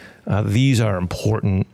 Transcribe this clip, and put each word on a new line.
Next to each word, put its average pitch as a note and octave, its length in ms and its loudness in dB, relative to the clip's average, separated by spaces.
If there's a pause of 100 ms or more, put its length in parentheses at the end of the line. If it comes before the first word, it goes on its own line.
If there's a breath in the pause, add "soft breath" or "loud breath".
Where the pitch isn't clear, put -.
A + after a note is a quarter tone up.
(260 loud breath)
uh, G2+ 160 0
these A#2 380 2
are G2+ 180 0
important G2 760 -2